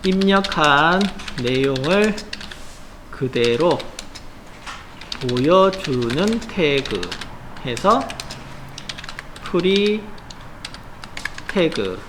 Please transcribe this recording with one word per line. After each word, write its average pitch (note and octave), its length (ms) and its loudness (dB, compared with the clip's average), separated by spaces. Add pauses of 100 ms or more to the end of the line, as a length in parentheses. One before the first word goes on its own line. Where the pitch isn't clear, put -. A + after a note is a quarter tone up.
입력한 F#3+ 960 6 (420)
내용을 C3+ 720 2 (960)
그대로 B2 680 2 (1400)
보여주는 D#3 1200 4
태그 C#3 600 0 (680)
해서 F#3+ 340 4 (1400)
프리 G3+ 600 2 (1500)
태그. G#2+ 500 2 (100)